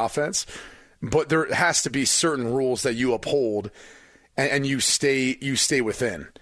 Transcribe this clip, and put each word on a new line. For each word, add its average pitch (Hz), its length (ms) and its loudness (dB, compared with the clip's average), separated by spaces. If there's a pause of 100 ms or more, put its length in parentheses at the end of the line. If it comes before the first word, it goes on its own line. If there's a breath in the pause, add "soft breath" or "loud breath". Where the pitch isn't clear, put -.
offense. - 420 -2 (560 loud breath)
But 143 260 0
there 160 240 2
has 165 300 2
to - 80 -4
be 135 140 0
certain 131 480 0
rules 127 300 0
that 123 120 0
you 123 200 0
uphold 107 560 0 (640 loud breath)
and, 135 140 0
and 139 160 0
you 135 140 0
stay, 131 600 2
you 135 160 -2
stay 139 240 2
within. 107 480 -2 (140 loud breath)